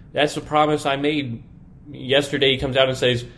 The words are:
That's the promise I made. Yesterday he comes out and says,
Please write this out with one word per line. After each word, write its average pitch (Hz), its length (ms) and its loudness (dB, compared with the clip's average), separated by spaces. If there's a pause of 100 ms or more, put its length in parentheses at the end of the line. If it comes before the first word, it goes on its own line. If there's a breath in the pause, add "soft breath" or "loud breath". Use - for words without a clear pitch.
(120 loud breath)
That's 147 220 -2
the 151 60 -6
promise 151 460 0
I 139 100 0
made. 139 480 -4 (460)
Yesterday 135 600 0
he 127 60 0
comes 135 180 -2
out 135 120 4
and 127 80 -2
says, 123 280 0 (140 loud breath)